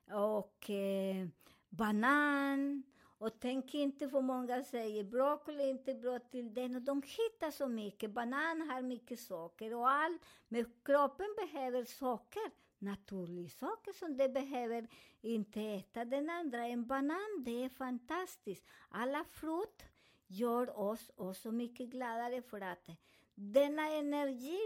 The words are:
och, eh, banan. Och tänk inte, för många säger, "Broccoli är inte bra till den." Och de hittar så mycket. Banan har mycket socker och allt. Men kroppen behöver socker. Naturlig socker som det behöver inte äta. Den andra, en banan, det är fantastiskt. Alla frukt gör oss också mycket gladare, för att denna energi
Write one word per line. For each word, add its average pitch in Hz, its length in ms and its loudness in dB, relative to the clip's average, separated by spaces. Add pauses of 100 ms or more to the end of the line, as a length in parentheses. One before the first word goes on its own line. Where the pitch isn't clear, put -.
(120)
och, 208 580 0
eh, 196 580 0 (420)
banan. 277 1120 2 (200)
Och - 360 -6
tänk 262 340 -2
inte, 285 360 0
för 277 120 4
många 254 420 0
säger, 220 400 -2
"Broccoli 285 600 2
är 269 60 4
inte 262 240 -2
bra 240 260 -2
till 240 340 -8
den." 254 220 -2
Och 247 60 -4
de 277 200 2
hittar 381 500 -2
så 277 160 -2
mycket. 214 440 -4
Banan 277 500 0
har 262 200 -4
mycket 254 380 -6
socker 185 540 -8
och 240 160 4
allt. 311 360 4 (220)
Men 233 260 0 (100)
kroppen 285 540 6
behöver 262 480 -2
socker. 262 680 -2 (260)
Naturlig 185 720 -6
socker 392 420 -6
som 311 240 -4
det 269 120 6
behöver 247 580 -2 (340)
inte 214 400 0
äta. 214 440 -4
Den 277 240 0
andra, 269 380 -2
en 240 200 -2
banan, 311 560 0
det 240 200 -2
är 262 60 -2
fantastiskt. 254 960 -6 (240)
Alla 269 340 -2
frukt - 600 -4 (420)
gör 240 520 0
oss 208 360 -2
också 190 360 -6
mycket 240 380 -4
gladare, 247 520 -4
för 214 200 -10
att 180 280 -8 (460)
denna 285 540 4
energi 294 760 0